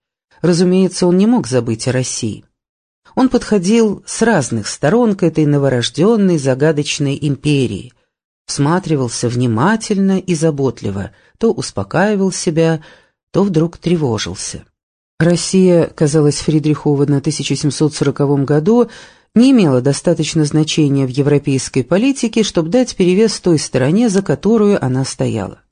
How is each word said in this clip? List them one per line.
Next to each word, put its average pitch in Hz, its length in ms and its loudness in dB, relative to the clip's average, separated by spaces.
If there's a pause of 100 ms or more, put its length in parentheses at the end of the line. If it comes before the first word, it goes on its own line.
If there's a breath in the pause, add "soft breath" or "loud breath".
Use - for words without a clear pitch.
(420 soft breath)
Разумеется, 180 680 2
он 175 80 4
не 196 100 4
мог 233 220 2
забыть 117 400 -2
о 123 60 0
России. 123 500 -6 (680 soft breath)
Он 254 160 2
подходил 214 760 0
с - 180 -6
разных 135 440 0
сторон 208 480 0
к 196 80 -4
этой 160 220 0
новорождённой 147 920 2
загадочной 143 840 -2
империи, 135 720 -2 (520)
всматривался 143 840 -2
внимательно 190 920 0
и 180 160 -2
заботливо, 135 760 -2 (260 soft breath)
то 226 160 0
успокаивал 190 800 -2
себя, 160 500 0 (480 loud breath)
то 190 120 0
вдруг 170 340 0
тревожился. 123 880 -4 (520)
Россия 175 680 2
казалась 147 540 0
Фридриху 151 560 0
в 139 60 0
одна 139 200 2
тысяча 143 340 -4
семьсот 147 380 -2
сороковом 139 500 0
году 170 460 2 (440 loud breath)
не 254 180 4
имела 160 280 4
достаточно 151 640 0
значения 147 600 0
в 127 40 -4
европейской 135 760 0
политике, 226 600 0
чтобы 165 240 -2
дать 240 300 0
перевес 190 420 2
той 165 200 2
стороне, 160 500 0
за 190 140 0
которую 202 600 0
она 131 220 -2
стояла. 110 540 -6 (120)